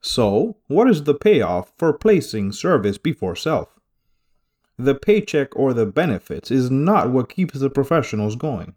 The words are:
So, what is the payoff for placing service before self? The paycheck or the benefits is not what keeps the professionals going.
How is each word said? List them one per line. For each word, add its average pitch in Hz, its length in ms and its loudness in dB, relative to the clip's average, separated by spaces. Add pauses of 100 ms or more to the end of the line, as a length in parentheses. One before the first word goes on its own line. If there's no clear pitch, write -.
So, 120 560 0 (100)
what 214 220 4
is 151 140 2
the 143 100 2
payoff 95 640 0
for 160 160 2
placing 139 580 0
service 104 460 0
before 92 380 -4
self? 131 340 -4 (1080)
The 139 180 0
paycheck 165 600 0
or 131 180 2
the 117 120 2
benefits 104 680 -2
is 127 180 2
not 147 420 2
what 127 180 0
keeps 170 300 -4
the 135 100 0
professionals 113 640 -2
going. 131 420 -6